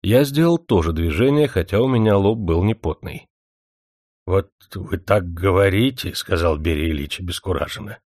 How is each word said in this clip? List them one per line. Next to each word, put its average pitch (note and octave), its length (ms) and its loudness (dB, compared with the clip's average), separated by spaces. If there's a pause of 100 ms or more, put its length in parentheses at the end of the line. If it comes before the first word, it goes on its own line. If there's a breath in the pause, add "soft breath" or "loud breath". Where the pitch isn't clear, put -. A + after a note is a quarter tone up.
Я A#2+ 220 4
сделал D#3+ 340 2
тоже E2+ 360 0
движение, A2 540 2
хотя G2 340 0
у C3 60 2
меня A2 300 4
лоб G2+ 200 2
был F2 260 0
не A2 100 2
потный. - 540 -8 (960)
«Вот F#2+ 240 -2 (240)
вы F#2+ 240 -8
так F#2 360 -2
говорите», — G2 840 0
сказал E2 420 -2
Берия D#2 320 -2
Ильич C#2+ 300 -6
обескураженно. - 880 -8